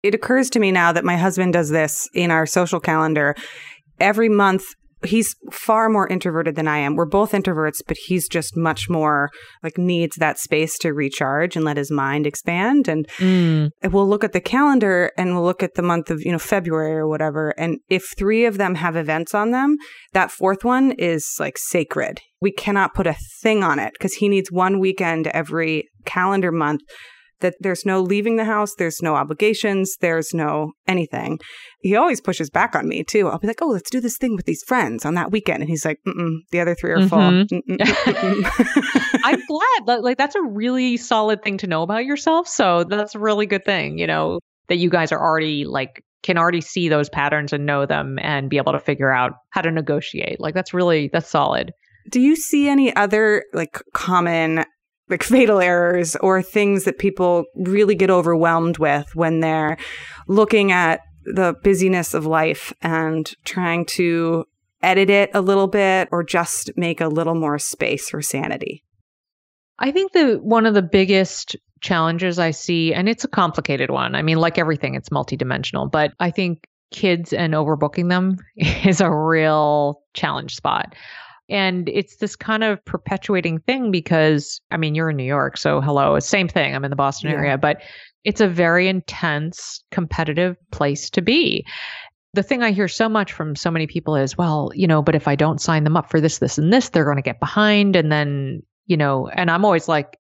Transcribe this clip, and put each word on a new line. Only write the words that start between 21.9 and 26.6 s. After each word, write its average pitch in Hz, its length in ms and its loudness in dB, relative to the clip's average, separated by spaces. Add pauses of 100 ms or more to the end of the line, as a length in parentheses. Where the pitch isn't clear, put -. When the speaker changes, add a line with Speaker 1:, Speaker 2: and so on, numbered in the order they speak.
Speaker 1:
We 196 120 0
cannot 196 420 -2
put 185 120 0
a 156 100 0 (260)
thing 214 200 2
on 156 160 0
it 110 200 -6
'cause 190 160 -4
he 208 140 0
needs 196 240 2
one 185 260 0
weekend 180 500 0
every 160 600 -4 (180)
calendar 185 460 0
month 151 280 0 (600)